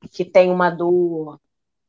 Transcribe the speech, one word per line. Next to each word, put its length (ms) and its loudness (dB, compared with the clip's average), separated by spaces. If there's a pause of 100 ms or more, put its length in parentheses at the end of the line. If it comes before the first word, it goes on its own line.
(120)
que 120 -6
tem 260 4
uma 200 0
dor, 680 -4 (480)